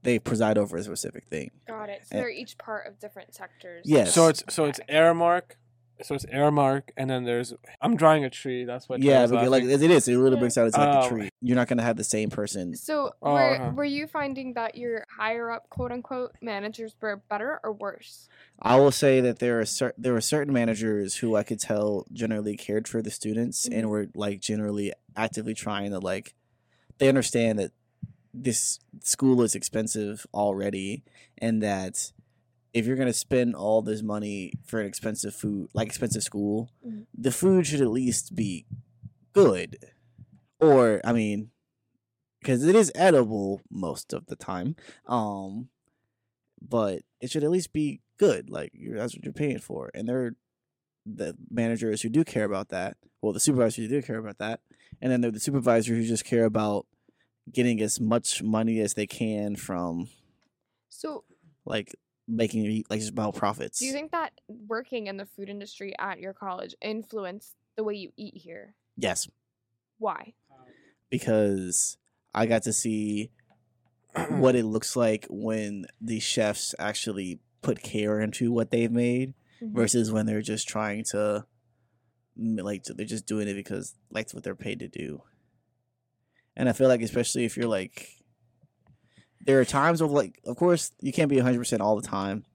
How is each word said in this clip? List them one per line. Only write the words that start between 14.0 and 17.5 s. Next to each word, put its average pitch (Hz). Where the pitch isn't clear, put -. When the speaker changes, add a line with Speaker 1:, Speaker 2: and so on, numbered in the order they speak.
Speaker 2:
finding 269
that 226
your 233
higher 226
up, 226
quote 247
unquote, 247
managers 214
were 202
better 220